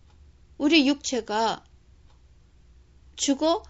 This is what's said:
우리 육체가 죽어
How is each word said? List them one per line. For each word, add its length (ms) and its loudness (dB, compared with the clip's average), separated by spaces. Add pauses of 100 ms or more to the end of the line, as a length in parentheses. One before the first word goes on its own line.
(580)
우리 300 4
육체가 760 -4 (1500)
죽어 540 -2